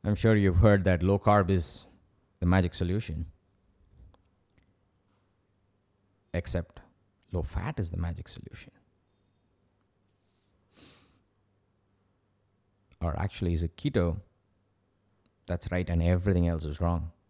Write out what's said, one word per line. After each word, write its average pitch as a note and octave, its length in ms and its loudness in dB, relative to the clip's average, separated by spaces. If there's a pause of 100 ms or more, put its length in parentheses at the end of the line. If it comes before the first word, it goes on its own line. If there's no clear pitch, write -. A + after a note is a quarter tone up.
I'm G#2 120 2
sure A2 200 4
you've F#2+ 220 4
heard G2+ 260 6
that F2+ 200 2
low G2 140 4
carb G2+ 320 2
is - 380 -2 (520)
the F2 60 -2
magic F2+ 300 2
solution, F2 500 -4 (3000)
except - 460 -6 (520)
low F2 100 -2
fat - 380 -6
is F2 120 -4
the E2 60 -8
magic E2+ 300 -8
solution. - 440 -18 (4000)
Or E2 180 -2
actually, F#2 340 -4
is E2 100 0
it D#2+ 140 -6
keto G2 420 -2 (1300)
that's - 240 -6
right F2+ 180 -2
and E2+ 120 2
everything F2 460 2
else D#2+ 180 -2
is D2 140 -8
wrong? E2+ 320 -2 (180)